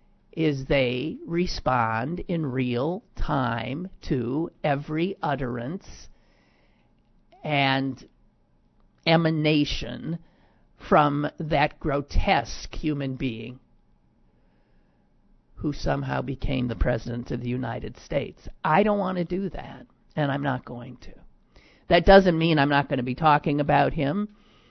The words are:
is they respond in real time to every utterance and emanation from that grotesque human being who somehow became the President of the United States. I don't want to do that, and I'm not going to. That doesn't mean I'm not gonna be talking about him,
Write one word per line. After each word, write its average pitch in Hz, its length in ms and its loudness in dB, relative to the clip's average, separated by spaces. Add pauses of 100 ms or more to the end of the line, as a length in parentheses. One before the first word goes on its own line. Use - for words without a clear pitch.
(320)
is 147 340 0
they 139 600 0
respond 131 1000 -2
in 165 180 -2
real 131 560 -2 (140)
time 131 720 -2 (180)
to 131 420 -2 (120)
every 156 600 -2
utterance 135 880 -6 (1300)
and 135 600 0 (1000)
emanation 156 1160 2 (680)
from 147 400 4 (100)
that 151 420 0
grotesque 143 920 0
human 143 440 -4
being 123 420 -6 (2000)
who 151 160 -4
somehow 135 500 -4
became 131 460 -2
the 117 80 -6
President 120 560 -2
of 117 80 -4
the 123 80 -6
United 123 500 -6
States. - 500 -6 (160)
I 170 200 4
don't 208 140 0
want 185 200 -4
to 175 60 -2
do 190 240 -4
that, - 380 -12 (280)
and 147 160 0
I'm 139 140 -2
not 127 200 -2
going 127 340 -14
to. - 160 -16 (720)
That 175 180 4
doesn't 190 320 10
mean 165 220 4
I'm 139 80 4
not 143 200 2
gonna 131 140 -2
be 123 140 -4
talking 147 420 2
about 143 340 2
him, 165 360 -2 (420)